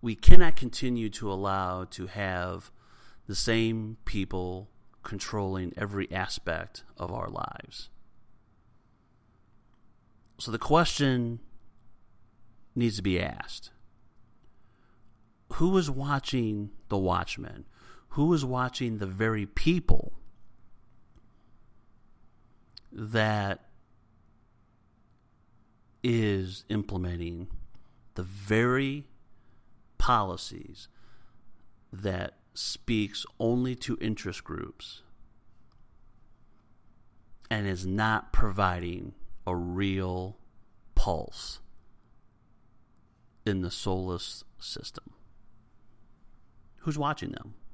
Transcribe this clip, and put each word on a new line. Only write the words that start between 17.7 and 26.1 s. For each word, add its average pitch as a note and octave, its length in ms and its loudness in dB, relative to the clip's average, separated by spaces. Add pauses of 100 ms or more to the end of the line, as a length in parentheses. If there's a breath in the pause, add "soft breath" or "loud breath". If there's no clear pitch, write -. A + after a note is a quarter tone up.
Who D3+ 240 0
is C#3+ 120 -2
watching B2+ 540 -6
the G2+ 80 -8
very G#2 380 -4
people - 680 4 (2750)
that G#2+ 680 -4 (2500)
is G#2 680 -4